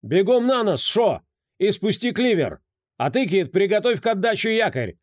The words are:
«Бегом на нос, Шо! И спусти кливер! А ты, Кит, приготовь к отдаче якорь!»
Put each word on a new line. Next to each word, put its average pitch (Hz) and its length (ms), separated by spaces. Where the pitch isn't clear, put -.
«Бегом 196 440
на 254 160
нос, 185 200
Шо! 208 380
И 196 120
спусти 220 420
кливер! 190 500
А 131 140
ты, 247 180
Кит, 170 240
приготовь 208 480
к - 60
отдаче 220 500
якорь!» 135 460